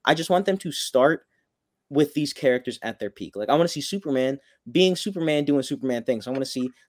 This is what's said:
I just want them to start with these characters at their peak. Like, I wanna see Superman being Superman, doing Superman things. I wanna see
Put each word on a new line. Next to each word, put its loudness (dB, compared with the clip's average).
I 6
just -2
want 2
them 0
to -8
start 2
with 0
these -2
characters 0
at -8
their -6
peak. -12
Like, -6
I 4
wanna 4
see -6
Superman -2
being 4
Superman, -2
doing 2
Superman -4
things. -2
I -8
wanna -4
see -6